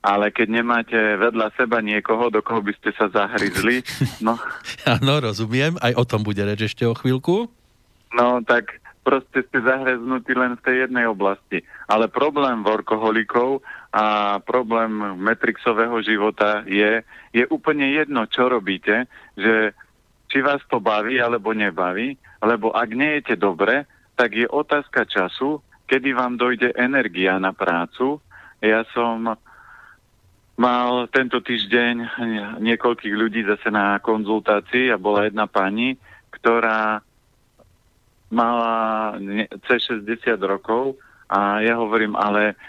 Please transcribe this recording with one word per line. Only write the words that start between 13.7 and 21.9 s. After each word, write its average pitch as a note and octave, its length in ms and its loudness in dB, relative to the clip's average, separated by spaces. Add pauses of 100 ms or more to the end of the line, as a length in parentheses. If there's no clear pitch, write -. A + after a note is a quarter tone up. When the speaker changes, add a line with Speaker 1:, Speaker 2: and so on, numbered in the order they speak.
Speaker 1:
a G#2 480 2
problém A2+ 480 0 (320)
matrixového A2+ 800 0
života G#2 640 0
je, G#2 400 2 (260)
je A#2 200 2
úplne D3 400 0
jedno, C#3+ 340 0
čo B2+ 260 0
robíte, G#2 540 0 (320)
že A2 380 2 (560)
či C3+ 80 2
vás C#3 260 0
to A#2+ 160 -2
baví, G#2+ 400 0
alebo A#2 300 0
nebaví, G2+ 640 -2 (260)